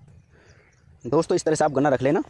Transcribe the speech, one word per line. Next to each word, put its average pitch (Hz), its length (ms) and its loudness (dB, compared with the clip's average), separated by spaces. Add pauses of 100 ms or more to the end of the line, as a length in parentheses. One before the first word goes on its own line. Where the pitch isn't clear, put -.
(1040)
दोस्तों 156 320 0
इस - 80 -4
तरह 160 100 0
से 151 100 0
आप 151 80 0
गन्ना 139 160 0
रख 127 140 0
लेना 139 280 0